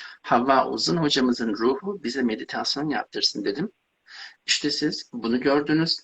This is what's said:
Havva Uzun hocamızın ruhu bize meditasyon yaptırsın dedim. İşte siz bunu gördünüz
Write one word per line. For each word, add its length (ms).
Havva 480
Uzun 280
hocamızın 560
ruhu 500
bize 180
meditasyon 680
yaptırsın 560
dedim. 260
İşte 260
siz 420
bunu 280
gördünüz 640